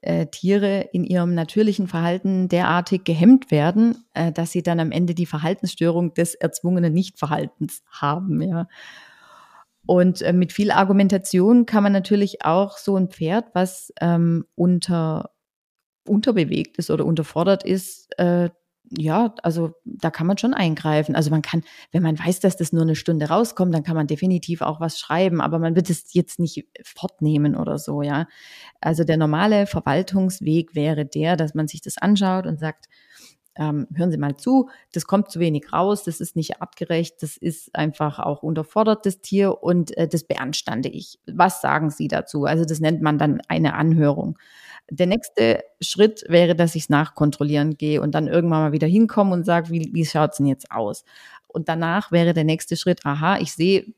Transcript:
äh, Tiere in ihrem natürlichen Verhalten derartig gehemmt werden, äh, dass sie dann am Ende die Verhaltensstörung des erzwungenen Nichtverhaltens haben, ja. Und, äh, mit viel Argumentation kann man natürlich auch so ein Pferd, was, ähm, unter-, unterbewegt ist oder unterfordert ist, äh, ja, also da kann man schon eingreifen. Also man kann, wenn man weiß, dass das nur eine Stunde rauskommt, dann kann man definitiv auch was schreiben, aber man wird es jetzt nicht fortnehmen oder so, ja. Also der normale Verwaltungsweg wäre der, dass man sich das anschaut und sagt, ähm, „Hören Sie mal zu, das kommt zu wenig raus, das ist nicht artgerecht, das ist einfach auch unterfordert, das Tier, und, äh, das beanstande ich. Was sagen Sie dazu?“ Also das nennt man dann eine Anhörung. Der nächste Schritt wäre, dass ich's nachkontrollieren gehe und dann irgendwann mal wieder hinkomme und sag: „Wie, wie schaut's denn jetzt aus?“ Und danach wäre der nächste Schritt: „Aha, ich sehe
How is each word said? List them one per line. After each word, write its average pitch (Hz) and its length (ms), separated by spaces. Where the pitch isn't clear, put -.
äh, 165 260
Tiere 196 640
in 180 100
ihrem 175 320
natürlichen 190 540
Verhalten 185 600
derartig 180 540
gehemmt 220 480
werden, 196 540
äh, 165 160
dass 165 220
sie 175 100
dann 170 160
am 160 140
Ende 175 240
die 175 100
Verhaltensstörung 165 880
des 170 220
erzwungenen 170 560
Nichtverhaltens 151 1000
haben, 151 500
ja. 170 280
Und, 180 360
äh, 175 100
mit 180 200
viel 208 180
Argumentation 196 960
kann 214 160
man 202 100
natürlich 196 520
auch 190 340
so 196 180
ein 185 120
Pferd, 190 460
was, 185 460
ähm, 170 540
unter-, 170 760
unterbewegt 196 680
ist 165 120
oder 151 160
unterfordert 165 580
ist, - 440
äh, 175 320
ja, 190 440
also 165 300
da - 260
kann 160 160
man 196 100
schon 240 160
eingreifen. 156 640
Also 151 140
man 156 100
kann, 165 220
wenn 185 100
man 160 160
weiß, 170 220
dass 185 160
das 165 160
nur 165 100
eine 160 140
Stunde 151 320
rauskommt, 185 440
dann 156 120
kann 165 120
man 156 100
definitiv 170 540
auch 156 200
was 165 180
schreiben, 170 420
aber 151 180
man 165 180
wird 175 120
es - 240
jetzt - 260
nicht - 280
fortnehmen 151 720
oder 147 220
so, 147 240
ja. 143 240
Also 160 240
der 156 120
normale 180 500
Verwaltungsweg 175 1080
wäre 151 320
der, 156 300
dass 156 180
man 156 140
sich 156 120
das - 180
anschaut 190 480
und 160 120
sagt, 156 280
ähm, 147 400
„Hören 175 160
Sie 156 60
mal 143 200
zu, 262 340
das 165 140
kommt 202 240
zu - 80
wenig 160 360
raus, 196 300
das 165 180
ist - 140
nicht - 260
artgerecht, 165 600
das 156 140
ist - 400
einfach 151 420
auch - 240
unterfordert, 208 640
das 190 160
Tier, 196 420
und, 175 360
äh, 165 100
das 160 160
beanstande 131 640
ich. - 380
Was 180 340
sagen 147 300
Sie 147 180
dazu?“ - 380
Also 160 180
das 160 160
nennt 156 220
man 151 160
dann 147 300
eine 160 260
Anhörung. 160 640
Der 175 160
nächste 185 560
Schritt 214 460
wäre, 170 280
dass 170 180
ich's 156 140
nachkontrollieren 147 880
gehe 151 240
und 147 140
dann 156 120
irgendwann 165 360
mal 151 100
wieder 156 160
hinkomme 202 460
und 175 100
sag: 170 260
„Wie, 165 220
wie 165 140
schaut's 151 320
denn 143 80
jetzt 135 260
aus?“ 107 320
Und 165 220
danach 170 420
wäre 170 220
der 160 120
nächste 165 320
Schritt: - 280
„Aha, 156 340
ich 175 140
sehe 185 320